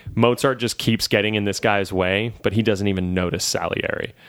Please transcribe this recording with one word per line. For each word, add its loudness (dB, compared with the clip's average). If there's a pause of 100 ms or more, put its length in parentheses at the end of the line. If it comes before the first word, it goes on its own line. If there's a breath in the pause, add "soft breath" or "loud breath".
(160 loud breath)
Mozart 2
just -2
keeps 0
getting 2
in 0
this -2
guy's 0
way, 0 (100)
but 0
he 2
doesn't 2
even 0
notice 0
Salieri. -4 (160 loud breath)